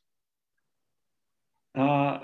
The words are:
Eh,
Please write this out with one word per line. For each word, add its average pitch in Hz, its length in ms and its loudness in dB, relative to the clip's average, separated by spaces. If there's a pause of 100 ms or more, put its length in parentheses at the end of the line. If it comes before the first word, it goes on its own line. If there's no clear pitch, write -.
(1800)
Eh, 143 480 0